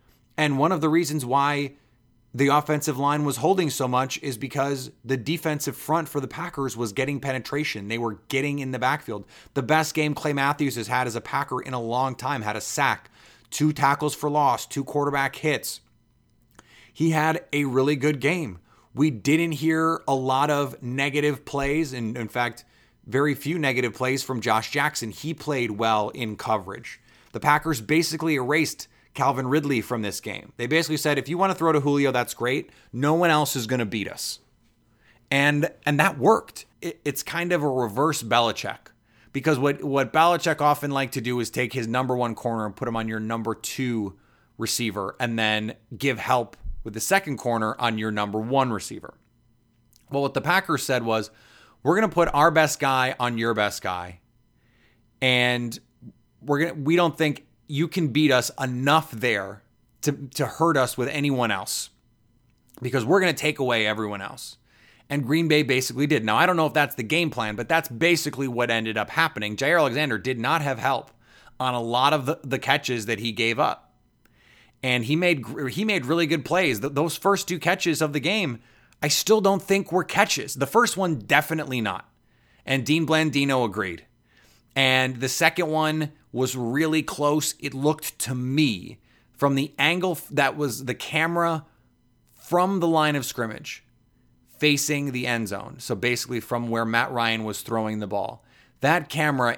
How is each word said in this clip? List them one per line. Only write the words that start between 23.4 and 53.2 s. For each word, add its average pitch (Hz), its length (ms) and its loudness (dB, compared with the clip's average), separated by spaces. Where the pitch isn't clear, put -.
negative 123 360 0
plays 127 280 -2
from 127 200 -4
Josh 110 280 0
Jackson. 143 420 -2
He 151 220 -8
played 127 380 -4
well 107 380 0
in 110 260 -6
coverage. 107 640 -4
The - 80 -10
Packers 151 400 0
basically 156 560 0
erased 139 520 -2
Calvin 131 340 0
Ridley 139 340 2
from 113 200 -4
this 101 180 -4
game. - 380 -12
They 120 100 -4
basically 156 300 0
said, 147 200 0
"If 131 120 -4
you 170 80 -2
want 190 140 2
to 180 60 -2
throw 165 140 2
to 151 80 4
Julio, 143 320 2
that's 123 220 0
great. 127 360 -4
No 143 220 0
one 170 160 4
else 151 260 2
is 120 100 -2
gonna 120 200 0
beat 98 240 -4
us." - 300 -10
And, 147 400 4
and 147 140 2
that 180 180 2
worked. - 480 2
It, - 240 -10
it's 143 180 -4
kind 175 300 -2
of 156 100 2
a 147 60 2
reverse 127 540 0
Belichick, 113 640 0
because 139 260 2
what, 143 260 0
what 139 280 0
Belichick 165 480 4
often 147 320 2
liked 135 220 -2
to 131 80 -4
do 123 180 -2
is 113 100 -2
take 127 240 -4
his 120 140 -4
number 127 280 0
one 120 200 -2
corner 113 300 -2
and 98 100 -8
put 123 140 -6
him 113 80 -4
on 113 100 -2
your 110 140 -4
number 113 340 -4
two 113 640 -4
receiver 104 600 -2
and 117 200 -2
then 107 360 0
give 131 240 -2
help 123 380 0
with 110 100 -8
the 110 60 -8
second 156 380 0
corner 113 420 0
on 117 180 0
your 107 140 -2
number 104 280 -2
one 127 320 0
receiver. - 420 -8
Well, 139 120 0
what 135 100 -2
the - 80 -2
Packers 170 420 0
said 127 200 0
was, 110 280 0
"We're 156 120 4
gonna 214 140 4
put 170 240 4
our 151 180 6
best 156 280 4
guy 131 400 2
on 120 180 0